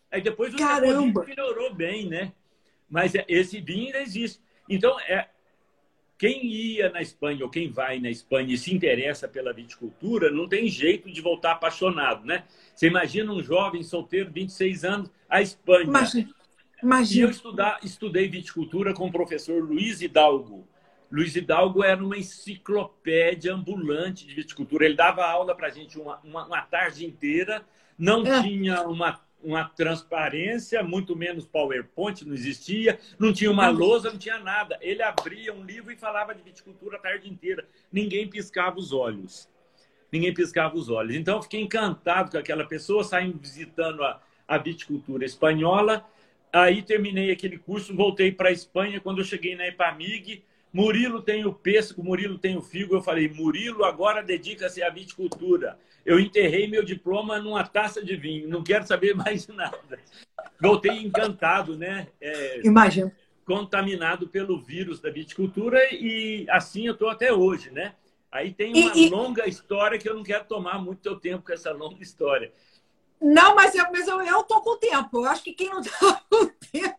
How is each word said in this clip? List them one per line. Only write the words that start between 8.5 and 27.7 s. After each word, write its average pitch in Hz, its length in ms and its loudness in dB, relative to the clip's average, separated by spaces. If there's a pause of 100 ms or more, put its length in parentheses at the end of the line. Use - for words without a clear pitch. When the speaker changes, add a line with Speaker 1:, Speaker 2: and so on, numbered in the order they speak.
Speaker 1:
e 120 60 0
se 180 160 -4
interessa 139 540 0
pela 127 240 -8
viticultura, 147 760 -4
não 156 200 0
tem 214 180 0
jeito 170 460 0
de 165 80 -10
voltar 165 320 0
apaixonado, 160 720 -2
né? 175 160 -4 (320)
Você 165 140 4
imagina 185 440 0
um 185 80 -6
jovem 170 440 -2
solteiro, 175 480 -6
vinte 190 180 -8
e - 20 -20
seis 190 320 -4
anos, 196 280 -4 (160)
a 190 120 4
Espanha. 180 440 4
Speaker 2:
Imagina, 254 440 2 (540)
imagina. 247 380 4
Speaker 1:
E - 80 8
eu - 20 2
estudar, 208 540 -4
estudei 190 440 -2
viticultura 185 640 -6
com 185 140 -6
o 170 60 -8
professor 165 500 -2
Luiz 165 400 -4
Hidalgo. 135 640 4 (420)
Luiz 156 280 -2
Hidalgo 180 480 2
era 190 200 4
uma 202 140 -6
enciclopédia 180 1400 -2
ambulante 180 720 -6
de 139 80 -20
viticultura. 147 500 -2
Ele 151 120 4
dava 175 280 4
aula 175 300 0
pra 151 160 -6
gente 151 300 -18
uma, 147 240 -14
uma, 156 220 -12
uma 156 160 -4
tarde 170 440 -4
inteira, 175 580 -4 (340)